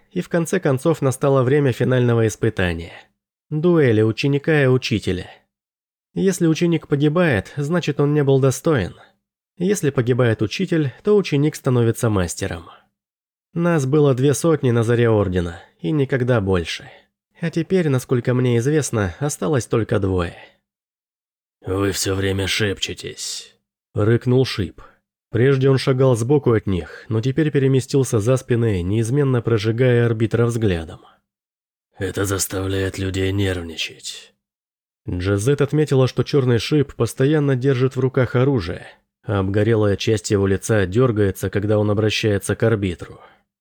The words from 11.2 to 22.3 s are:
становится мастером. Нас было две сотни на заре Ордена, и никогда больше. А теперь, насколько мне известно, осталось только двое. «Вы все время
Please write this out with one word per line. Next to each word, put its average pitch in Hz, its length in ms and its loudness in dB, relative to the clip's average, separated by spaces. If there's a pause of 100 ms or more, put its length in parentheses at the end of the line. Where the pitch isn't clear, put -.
становится 120 540 0
мастером. 92 640 -4 (800)
Нас 170 320 0
было 139 300 4
две 135 180 2
сотни 147 380 0
на 117 140 2
заре 120 240 2
Ордена, 90 520 0 (200)
и 165 100 -4
никогда 131 500 0
больше. 92 480 -2 (520)
А 165 100 -4
теперь, 165 380 0
насколько 127 440 0
мне 123 260 2
известно, 117 600 0
осталось 151 480 -2
только 110 320 0
двое. 92 380 -2 (1300)
«Вы 98 240 -2
все 95 240 -4
время 98 320 -2